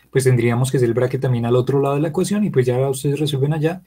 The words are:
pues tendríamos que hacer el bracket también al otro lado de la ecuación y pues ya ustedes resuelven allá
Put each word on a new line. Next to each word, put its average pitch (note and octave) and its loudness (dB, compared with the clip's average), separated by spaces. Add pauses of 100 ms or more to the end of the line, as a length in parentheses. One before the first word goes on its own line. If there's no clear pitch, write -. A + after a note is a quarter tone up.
pues C3+ 0
tendríamos A#2+ 2
que - 0
hacer B2 2
el A2+ 0
bracket B2 0
también B2 0
al A#2+ 2
otro C3 0
lado C#3+ 0
de D3 0
la E3 0
ecuación F#3 -2
y F3 -2
pues C3 0
ya B2+ 0
ustedes C#3+ -4
resuelven D3 -2
allá D#3+ -2